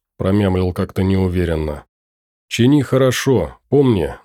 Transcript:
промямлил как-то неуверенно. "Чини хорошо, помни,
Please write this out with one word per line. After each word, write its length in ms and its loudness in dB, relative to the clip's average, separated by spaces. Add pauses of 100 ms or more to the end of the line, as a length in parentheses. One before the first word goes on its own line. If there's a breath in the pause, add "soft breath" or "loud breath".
(180)
промямлил 560 0
как-то 300 -4
неуверенно. 800 -2 (640)
"Чини 340 2
хорошо, 760 -2 (120)
помни, 560 2